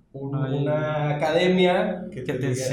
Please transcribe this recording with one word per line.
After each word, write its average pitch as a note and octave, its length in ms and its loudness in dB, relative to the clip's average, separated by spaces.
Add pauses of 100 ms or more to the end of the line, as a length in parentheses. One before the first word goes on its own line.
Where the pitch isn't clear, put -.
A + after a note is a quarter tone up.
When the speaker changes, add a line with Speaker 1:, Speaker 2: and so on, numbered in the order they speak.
(120)
Speaker 1:
un, C3+ 200 -8
Speaker 2:
No C#3+ 100 -2
hay C3 160 -2
Speaker 1:
una D3+ 560 0
academia F3+ 960 2
que B2+ 140 -10
Speaker 2:
que C#3+ 80 -4
Speaker 1:
te B2+ 80 -2
Speaker 2:
te C#3 80 -2
Speaker 1:
diga, B2 240 -2